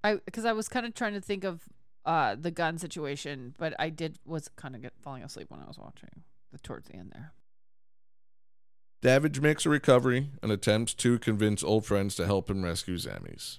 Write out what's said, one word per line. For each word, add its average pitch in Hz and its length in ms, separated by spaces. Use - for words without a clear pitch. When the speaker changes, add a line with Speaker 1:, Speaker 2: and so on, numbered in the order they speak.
Speaker 1:
I, 214 120
'cause 226 120
I 233 80
was 220 160
kinda 233 220
trying 214 240
to 196 60
think 196 240
of, 170 180
uh, 143 300
the 160 160
gun 165 280
situation, 143 800
but 160 200
I 160 120
did, 156 340
was 156 240
kinda 131 180
get, - 220
falling 131 220
asleep - 280
when 73 100
I - 60
was - 120
watching - 440
the, - 80
towards - 300
the - 80
end 92 160
there. 156 200
Speaker 2:
Davidge 139 380
makes 151 260
a 156 40
recovery 131 600
and 107 100
attempts 107 420
to 120 240
convince 107 440
old 104 220
friends 98 320
to 87 100
help 98 220
him 95 160
rescue 87 320
Zammies. 50 640